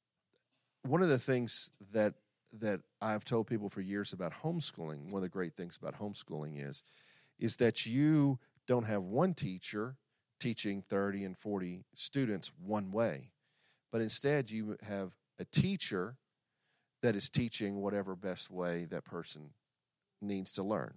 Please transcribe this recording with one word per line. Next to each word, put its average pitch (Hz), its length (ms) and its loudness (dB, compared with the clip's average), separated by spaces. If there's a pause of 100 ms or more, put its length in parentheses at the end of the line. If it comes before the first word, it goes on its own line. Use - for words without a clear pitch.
(840)
one 156 200 4
of 180 60 6
the 131 100 6
things 123 520 2 (220)
that, 107 220 4 (400)
that 107 260 0 (200)
I've 107 240 0
told 113 220 2
people 104 220 -2
for 101 120 -6
years 98 320 -2
about 90 200 -4 (100)
homeschooling, 85 680 -4
one 101 60 -4
of 95 60 0
the 92 60 0
great 87 280 -4
things 87 240 -10
about 73 180 -6
homeschooling 76 680 -6
is, - 160 -8 (560)
is 113 180 0
that 113 300 4
you 139 520 6 (280)
don't 123 180 4
have 107 180 0
one 143 320 2
teacher 107 640 -4 (420)
teaching 104 440 0
thirty 98 420 0
and 95 120 -6
forty 92 480 -4 (100)
students 110 560 0 (140)
one 101 280 0
way, 90 380 0 (640)
but 113 80 2
instead 127 500 2
you 107 320 -4
have 98 300 -4 (260)
a 92 60 -6
teacher 127 720 0 (880)
that 117 140 4
is 98 140 2
teaching 107 460 -2
whatever 98 400 -2
best 92 340 -6
way 87 360 -2
that 85 180 -6
person 76 460 -10 (680)
needs 98 320 -4
to 98 100 0
learn. 95 340 -2